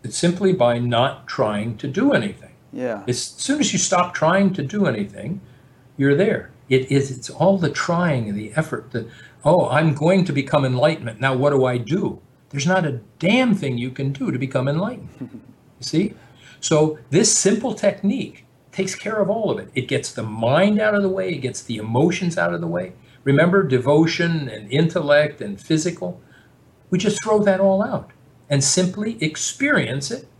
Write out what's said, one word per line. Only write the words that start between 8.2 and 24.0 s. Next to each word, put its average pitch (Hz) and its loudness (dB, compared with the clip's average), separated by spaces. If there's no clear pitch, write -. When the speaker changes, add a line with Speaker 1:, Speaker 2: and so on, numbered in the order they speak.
Speaker 1:
and 104 -6
the 107 -8
effort, 156 -4
the, - -6
"Oh, 170 4
I'm 151 2
going 170 4
to 156 -4
become 135 2
enlightenment. 127 0
Now 131 0
what 143 2
do 135 4
I 123 0
do?" 143 -2
There's 139 -4
not 185 2
a 127 -4
damn 226 2
thing 127 -4
you 127 -6
can 135 -4
do 175 -4
to 123 -4
become 131 -2
enlightened. 196 -4
Speaker 2:
<laughs> 120 -16
Speaker 1:
You 123 -16
see? - -2
So 156 2
this 208 4
simple 226 2
technique 202 -2
takes 190 -6
care 214 -6
of 185 0
all 214 0
of - -2
it. - -14
It 131 -4
gets 131 -4
the 110 -8
mind 139 2
out 214 0
of 202 2
the 190 0
way. 190 -2
It 151 -4
gets 123 -6
the 113 -6
emotions 143 0
out 85 0
of 170 -4
the 85 -6
way. 85 -6
Remember 175 4
devotion 151 0